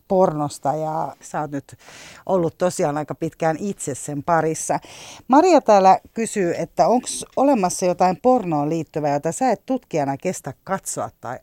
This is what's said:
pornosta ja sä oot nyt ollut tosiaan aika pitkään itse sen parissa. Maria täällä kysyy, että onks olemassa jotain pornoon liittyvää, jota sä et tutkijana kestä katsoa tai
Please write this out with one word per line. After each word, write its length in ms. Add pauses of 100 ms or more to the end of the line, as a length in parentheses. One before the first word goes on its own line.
pornosta 680
ja 460
sä 200
oot 100
nyt 260 (480)
ollut 320
tosiaan 400
aika 180
pitkään 440
itse 360
sen 280
parissa. 560 (480)
Maria 340
täällä 380 (140)
kysyy, 440
että 300
onks 380 (100)
olemassa 500
jotain 360
pornoon 480
liittyvää, 440
jota 180
sä 200
et 140
tutkijana 520
kestä 360 (100)
katsoa 460 (120)
tai 220